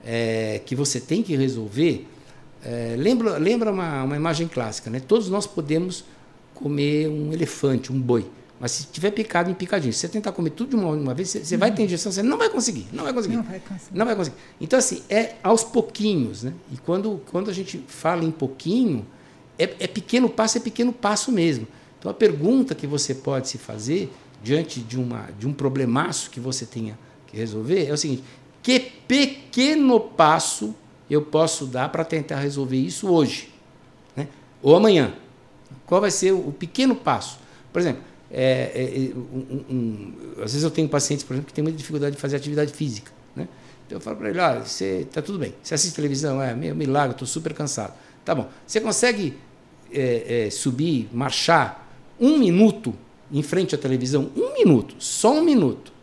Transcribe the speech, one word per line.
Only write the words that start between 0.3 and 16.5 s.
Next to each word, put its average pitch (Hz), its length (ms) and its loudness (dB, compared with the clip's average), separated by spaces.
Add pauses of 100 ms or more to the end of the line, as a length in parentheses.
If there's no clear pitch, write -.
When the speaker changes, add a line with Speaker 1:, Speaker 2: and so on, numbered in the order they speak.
Speaker 1:
que - 80 -4
você 135 240 -2
tem 175 240 -2
que 156 140 -2
resolver, 127 680 0 (600)
é, 117 340 -4
lembra, 214 400 2
lembra 214 320 2
uma, 165 320 -2
uma 143 140 -2
imagem 160 320 -2
clássica, 113 420 -6
né? 123 80 -4
Todos 196 300 2
nós 202 180 -2
podemos 170 580 -4 (480)
comer 147 540 0
um 151 260 -4
elefante, 139 600 0
um 135 80 0
boi, 120 280 2 (300)
mas 123 140 -6
se - 160 -8
tiver 190 240 -2
picado 185 400 0
em - 20 -2
picadinho, 175 380 -2
se - 80 -4
você 170 80 -6
tentar 208 240 -4
comer 160 180 -2
tudo 254 200 -8
de 262 40 0
uma, 196 160 2
uma 143 240 -2
vez, 175 160 -4
você, - 140 -6
você 165 120 -2
vai 226 140 4
ter 214 120 0
Speaker 2:
Uhum. 202 40 2
Speaker 1:
injeção, 175 240 -2
você 190 140 -2
não 285 120 2
vai 453 140 2
conseguir, 196 420 -4
não 294 120 -6
vai - 80 -4
conseguir. 233 240 -2
Speaker 2:
Não 226 80 -2
vai 185 160 -10
conseguir. 185 360 -12
Speaker 1:
Não 208 100 2
vai 220 100 0
conseguir. 160 200 -4 (240)
Então, 254 200 4
assim, - 280 -2
é 220 360 0
aos 220 180 6
pouquinhos, 165 800 0
né? 135 100 -6 (200)